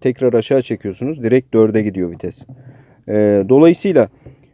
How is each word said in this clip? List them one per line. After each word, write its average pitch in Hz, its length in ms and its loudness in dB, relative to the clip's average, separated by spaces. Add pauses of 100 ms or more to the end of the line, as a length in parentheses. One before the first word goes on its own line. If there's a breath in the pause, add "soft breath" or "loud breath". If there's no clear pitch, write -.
Tekrar 127 320 -2
aşağı 123 300 0
çekiyorsunuz. 120 600 -10
Direkt 123 320 -2
dörde 110 280 2
gidiyor 92 280 -6
vites. 87 360 -14 (640 soft breath)
Ee, 104 400 2
dolayısıyla 151 600 4 (460 soft breath)